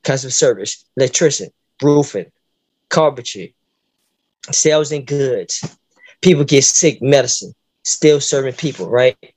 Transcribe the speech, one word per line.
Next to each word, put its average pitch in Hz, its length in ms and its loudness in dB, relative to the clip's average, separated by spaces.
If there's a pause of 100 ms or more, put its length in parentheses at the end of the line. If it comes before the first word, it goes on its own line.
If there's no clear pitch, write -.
Customer 131 280 -4
service, 110 540 -2 (140)
electrician, 131 500 0 (320)
roofing, 147 500 0 (600)
carpentry, 131 640 -2 (960)
sales 151 400 0
and 143 160 -8
goods. 131 580 -4 (560)
People 160 220 4
get 139 220 4
sick, - 360 2
medicine, 127 540 0 (300)
still 151 360 2
serving 135 340 -2
people, 95 360 -8
right? 127 260 2 (200)